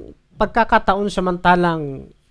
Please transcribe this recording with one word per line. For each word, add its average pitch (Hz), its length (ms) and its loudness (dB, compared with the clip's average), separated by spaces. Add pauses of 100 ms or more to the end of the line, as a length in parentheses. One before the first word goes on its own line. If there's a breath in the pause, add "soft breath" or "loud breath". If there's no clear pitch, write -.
(340)
pagkakataon 214 720 0
samantalang 175 1040 0 (200)